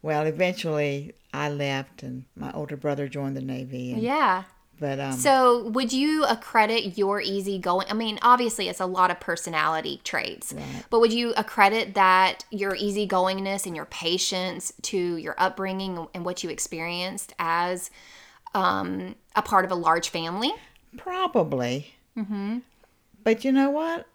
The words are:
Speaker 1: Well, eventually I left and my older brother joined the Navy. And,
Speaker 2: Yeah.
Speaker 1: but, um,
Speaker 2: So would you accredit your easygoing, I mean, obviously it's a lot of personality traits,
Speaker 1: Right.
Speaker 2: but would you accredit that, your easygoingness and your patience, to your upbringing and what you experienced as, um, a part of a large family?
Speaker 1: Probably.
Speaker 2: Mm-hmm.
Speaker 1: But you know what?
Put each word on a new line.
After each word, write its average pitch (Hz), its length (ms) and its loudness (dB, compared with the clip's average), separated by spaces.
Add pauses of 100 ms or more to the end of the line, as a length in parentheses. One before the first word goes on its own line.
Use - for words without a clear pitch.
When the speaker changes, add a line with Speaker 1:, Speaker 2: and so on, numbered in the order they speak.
Speaker 1:
Well, 156 220 0
eventually 156 880 -2 (200)
I 147 160 -4
left 139 540 -4
and 131 220 -10 (100)
my - 160 -10
older 147 260 -8
brother 143 300 -2
joined 135 300 -6
the 131 40 -6
Navy. 127 520 -8
And, 220 100 -2
Speaker 2:
Yeah. 233 400 2 (360)
Speaker 1:
but, 139 200 -2
um, 139 140 -2
Speaker 2:
So 240 560 6
would 247 240 0
you 302 320 2
accredit 226 720 2
your 202 240 2
easygoing, 190 680 -2
I - 40 -2
mean, 214 280 -2
obviously 240 460 4
it's - 140 -4
a 185 40 0
lot 185 260 4
of 175 100 -4
personality 160 800 -2
traits, - 500 -6
Speaker 1:
Right. 127 120 -10 (240)
Speaker 2:
but 233 100 6
would 226 140 6
you 233 240 0
accredit 214 580 2
that, 185 560 6
your 196 240 -2
easygoingness 196 920 0
and 175 100 -8
your 147 100 -8
patience, 180 880 -4 (100)
to 175 320 -2
your 156 220 -8
upbringing 190 760 -2
and 175 120 -8
what 180 180 -6
you 175 60 -6
experienced 175 880 -6
as, 175 500 -2 (640)
um, 190 640 -2 (200)
a 214 60 2
part 196 240 4
of 185 60 -2
a 185 40 0
large 165 340 2
family? 180 440 -2 (440)
Speaker 1:
Probably. 147 960 -2 (240)
Speaker 2:
Mm-hmm. 208 420 -4 (640)
Speaker 1:
But 220 220 2
you 269 60 2
know 269 200 6
what? 330 440 -2